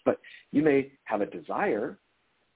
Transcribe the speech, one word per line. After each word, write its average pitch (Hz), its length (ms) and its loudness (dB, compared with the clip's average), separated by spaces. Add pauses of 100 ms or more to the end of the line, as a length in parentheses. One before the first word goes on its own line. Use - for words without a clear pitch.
But - 140 2 (320)
you 139 100 2
may 139 300 2 (140)
have 104 160 -2
a 98 40 -2
desire 135 720 -4 (580)